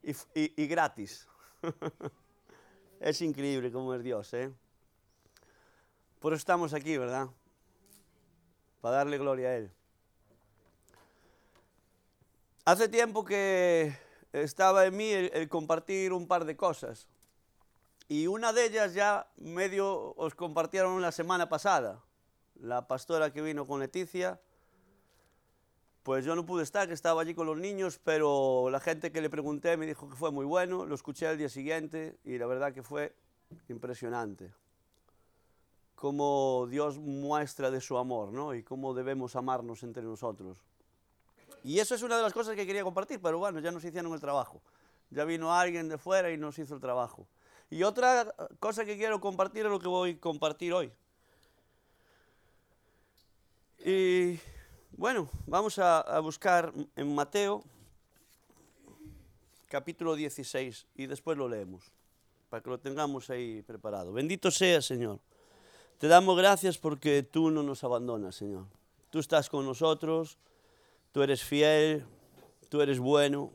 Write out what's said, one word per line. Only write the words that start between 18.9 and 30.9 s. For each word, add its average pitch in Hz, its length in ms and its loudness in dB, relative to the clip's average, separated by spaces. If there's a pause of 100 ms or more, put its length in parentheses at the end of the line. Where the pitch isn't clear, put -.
ya 202 420 2
medio 185 760 -2
os 156 180 -4
compartieron 180 680 0
la 175 120 0
semana 175 360 0
pasada. 143 560 0 (520)
La 123 320 -6
pastora 151 440 0
que 147 120 -8
vino 147 240 -4
con 139 120 -4
Leticia, 180 640 -4 (1600)
pues 131 220 -2
yo 160 100 -2
no 170 120 -4
pude 175 160 -2
estar, 196 240 -2
que 170 80 -8
estaba 165 260 2
allí 165 140 -4
con 165 100 -4
los 156 120 -4
niños, 190 460 -6
pero 139 680 2
la 135 80 0
gente 160 320 -4
que 160 100 -4
le 156 80 -2
pregunté 151 480 -2
me 156 80 -4
dijo 147 240 -10
que 135 60 -18
fue 151 160 -4
muy 139 140 -4
bueno, 180 420 0
lo 147 80 -4